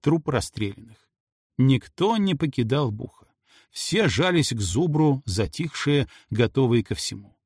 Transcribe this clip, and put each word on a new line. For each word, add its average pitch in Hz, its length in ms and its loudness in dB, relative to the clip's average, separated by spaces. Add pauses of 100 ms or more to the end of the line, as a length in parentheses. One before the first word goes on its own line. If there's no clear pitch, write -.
трупы 156 300 0
расстрелянных. 110 640 -6 (600)
Никто 135 600 2
не 196 180 0
покидал 131 560 -2
Буха. - 360 -14 (420)
Все 202 380 -2
жались 156 440 2
к 117 80 -6
зубру, 143 640 2
затихшие, 131 840 -2 (200)
готовые 117 540 2
ко 107 120 -4
всему. 101 500 -10